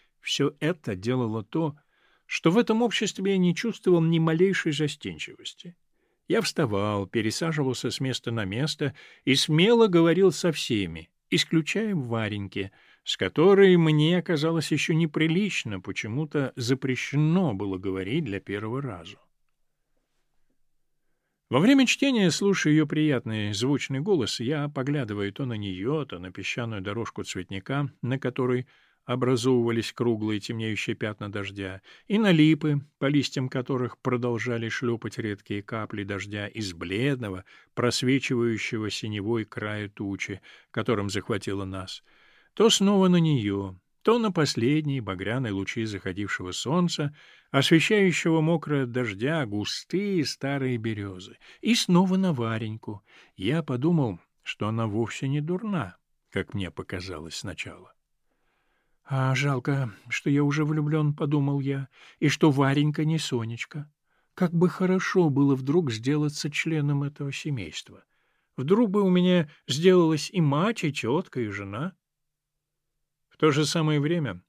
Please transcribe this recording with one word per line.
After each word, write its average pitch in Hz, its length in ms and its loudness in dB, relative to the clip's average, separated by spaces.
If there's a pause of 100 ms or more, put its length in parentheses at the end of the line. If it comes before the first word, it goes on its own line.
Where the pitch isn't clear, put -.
(200)
Все - 400 -2
это 156 360 -4
делало 110 480 -2
то, 160 320 -4 (500)
что - 260 0
в 190 60 4
этом 226 240 2
обществе 196 500 0
я 196 60 2
не 180 180 4
чувствовал 185 460 2
ни 165 180 4
малейшей 160 540 2
застенчивости. 147 1000 -8 (520)
Я 226 140 0
вставал, 104 680 -2
пересаживался 131 840 -2
с - 100 -8
места 131 320 -4
на 117 120 -2
место 127 500 -4 (300)
и 135 120 4
смело 202 520 6
говорил 170 440 6
со 170 200 0
всеми, 90 580 -4 (200)
исключая 180 640 0
Вареньки, 107 760 -2 (340)
с - 100 -4
которой 190 600 6
мне 160 440 4
казалось 160 500 0
еще 160 220 0
неприлично, 160 840 0
почему-то 127 800 -4
запрещено 135 960 0
было 95 240 -4
говорить 95 480 -4
для 98 160 -4
первого 110 400 -6
раза. 98 360 -12 (2250)
Во 120 100 2
время 262 260 6
чтения, 233 440 2
слушая 175 440 2
ее 156 120 6
приятный 117 680 0
звучный 131 480 -2
голос, 156 400 0
я 143 260 -2
поглядываю 127 640 -4
то 139 140 -8
на 123 80 -4
нее, 104 500 -4
то 90 160 -14
на 90 100 -12
песчаную 110 520 -8
дорожку 104 420 -8
цветника, 98 640 -6 (120)
на 131 180 -2
которой 123 480 -2 (400)
образовывались 120 840 2
круглые 107 480 -2
темнеющие 110 520 -4
пятна 104 380 -8
дождя, 98 500 -8 (280)
и 208 100 2
на 208 140 4
липы, 151 480 4 (180)
по 143 60 -2
листьям 139 420 0
которых 127 520 -4
продолжали 120 680 -2
шлепать 117 500 -4
редкие 104 460 -6
капли 107 400 -8
дождя 101 460 -8
из 104 240 -8
бледного, 98 720 -4 (280)
просвечивающего 120 1160 -2
синевой 107 560 -4
края 107 420 -8
тучи, 98 540 -8 (300)
которым 107 380 -2
захватило 98 540 -4
нас, 95 400 -12 (500)
то 220 160 6
снова 196 380 4
на 180 80 6
нее, 101 640 0 (240)
то 226 180 4
на 220 140 0
последние 143 680 0
багряные 101 520 -4
лучи 98 320 -4
заходившего 95 640 -6
солнца, 151 640 -2 (360)
освещающего 165 920 4
мокрые 156 420 0
от 120 80 -6
дождя 123 540 -2
густые 160 800 -2
старые 135 520 -4
березы, 104 600 -8 (240)
и 220 140 2
снова 185 420 4
на 185 160 0
Вареньку. 113 720 -6 (320)
Я 139 280 -2
подумал, 135 560 0 (240)
что - 240 -6
она 113 200 -2
вовсе 110 420 -4
не 147 100 0
дурна, 175 560 -4 (340)
как - 240 -6
мне 95 180 -4
показалось 87 640 -10
сначала. 90 580 -12 (1080)
«А 131 320 0
жалко, 139 580 -2 (160)
что - 200 -4
я 143 140 4
уже 147 220 0
влюблен», 151 480 0
подумал 143 480 0
я, 135 260 -4 (320)
«и 160 80 4
что 151 240 4
Варенька 147 540 2
не 160 120 2
Сонечка. 120 720 -6 (440)
Как 170 200 0
бы 170 160 4
хорошо 185 600 2
было 139 260 4
вдруг 139 360 0
сделаться 147 600 -2
членом 147 520 0
этого 143 280 -6
семейства. 117 720 -8 (540)
Вдруг 196 320 2
бы 202 120 2
у 190 80 4
меня 180 400 4 (160)
сделалась 160 640 4
и 185 100 0
мать, 160 420 2
и 151 80 0
тетка, 131 480 -2
и 117 80 -2
жена». 101 460 -8 (1400)
В - 80 -20
то 156 140 4
же 147 140 2
самое 151 360 0
время, 143 480 -2